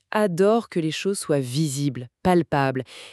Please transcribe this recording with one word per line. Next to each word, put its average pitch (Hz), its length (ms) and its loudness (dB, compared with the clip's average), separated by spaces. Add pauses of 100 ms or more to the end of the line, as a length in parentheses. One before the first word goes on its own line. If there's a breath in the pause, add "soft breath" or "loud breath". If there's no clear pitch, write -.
adore 208 600 2
que - 100 -4
les 160 100 0
choses 196 300 -4
soient 143 200 0
visibles, 131 680 -2 (160)
palpables, 143 600 2 (300 loud breath)